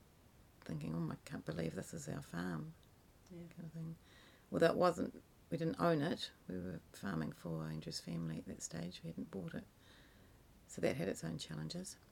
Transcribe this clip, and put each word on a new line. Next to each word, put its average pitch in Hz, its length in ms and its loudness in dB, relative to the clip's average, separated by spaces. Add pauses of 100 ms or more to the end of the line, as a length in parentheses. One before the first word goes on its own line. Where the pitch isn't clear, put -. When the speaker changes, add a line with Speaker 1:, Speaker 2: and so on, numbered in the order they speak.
(640)
Speaker 1:
thinking, 156 320 -2
"Oh, 165 160 2
I - 40 -6 (140)
can't - 140 -4
believe 160 320 0
this - 180 -4
is 156 140 -6
our 147 140 -2
farm," 139 500 -4 (580)
Speaker 2:
Yeah. 175 80 -12 (180)
Speaker 1:
kind 170 100 -10
of 160 60 -10
thing. 165 220 -6 (580)
Although 175 140 10
it - 100 8
wasn't, - 460 4 (280)
we 165 80 0
didn't 165 220 0
own 165 220 6
it, - 280 2 (180)
we - 80 -4
were 90 240 -4 (120)
farming 85 400 -2
for 80 360 -4
Andrew's 78 320 -4
family 85 380 -2
at - 80 -8
that - 160 -8
stage, 170 420 -6
we 160 60 -6
hadn't - 200 -6
bought 175 240 -6
it. 220 100 -6 (1040)
So - 120 -10
that 165 160 6
had 143 120 0
its - 140 0
own 165 160 -2
challenges. 160 580 -6 (160)